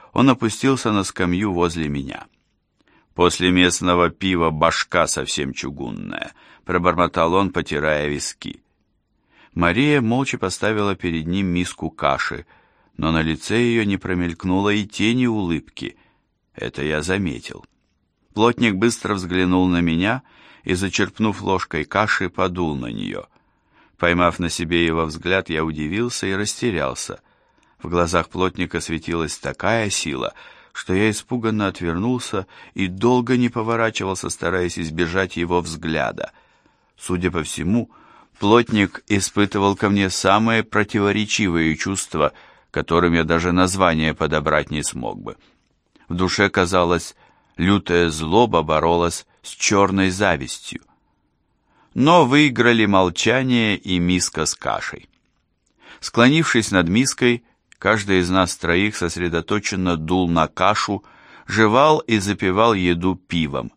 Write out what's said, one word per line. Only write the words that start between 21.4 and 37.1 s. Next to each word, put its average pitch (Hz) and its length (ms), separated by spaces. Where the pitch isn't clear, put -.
ложкой 92 420
каши, 98 460
подул 87 460
на 62 100
неё. 50 380
Поймав 85 400
на 87 100
себе 85 380
его 82 180
взгляд, 85 460
я 78 140
удивился 82 600
и 95 80
растерялся. 95 840
В 80 60
глазах 85 400
плотника 87 520
светилась 82 560
такая 104 540
сила, 65 420
что - 220
я 104 160
испуганно 110 560
отвернулся 95 800
и 95 120
долго 120 500
не 123 120
поворачивался, 110 840
стараясь 87 480
избежать 87 580
его 87 240
взгляда. 78 720
Судя 90 340